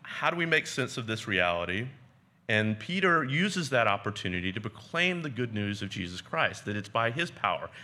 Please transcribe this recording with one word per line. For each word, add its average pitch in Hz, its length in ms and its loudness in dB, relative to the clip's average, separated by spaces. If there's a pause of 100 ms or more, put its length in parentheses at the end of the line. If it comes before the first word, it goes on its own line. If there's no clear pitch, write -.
How - 260 -2
do 165 80 2
we 170 80 0
make 160 220 4
sense 127 320 -2
of 117 80 -4
this 110 200 -2
reality?" 90 600 2 (640)
And 107 300 2
Peter 175 420 2
uses 156 480 0
that 120 160 6
opportunity 92 680 0
to 107 80 -6
proclaim 170 600 -2
the 151 80 -6
good 117 240 -4
news 104 280 -2
of 98 60 -4
Jesus 90 320 -6
Christ, 127 440 -2
that 104 100 -4
it's 104 140 -6
by 117 240 0
his 170 180 -4
power, 85 400 -2 (140)